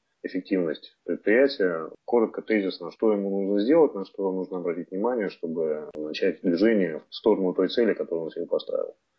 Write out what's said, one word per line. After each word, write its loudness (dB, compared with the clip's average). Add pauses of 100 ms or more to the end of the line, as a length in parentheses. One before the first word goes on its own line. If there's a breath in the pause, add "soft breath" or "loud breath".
(220)
эффективность -4
предприятия. 2 (140)
Коротко, 0
тезисно, -2
что 2
ему -2
нужно 0
сделать, 6
на -6
что -4
нужно -4
обратить -4
внимание, -2
чтобы -4
начать -4
движение 2
в -18
сторону 2
той 2
цели, 2
которую -6
он -8
себе -8
поставил? -4 (240)